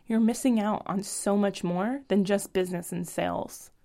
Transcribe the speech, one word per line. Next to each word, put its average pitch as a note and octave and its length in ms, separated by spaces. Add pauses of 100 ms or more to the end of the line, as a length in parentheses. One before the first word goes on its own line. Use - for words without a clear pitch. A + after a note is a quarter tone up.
you're A3+ 140
missing A#3 400
out G#3 260
on G3+ 180
so - 340
much G3+ 260
more F#3+ 460
than G3 160
just G3 280
business F3+ 380
and F3 160
sales. - 640 (140)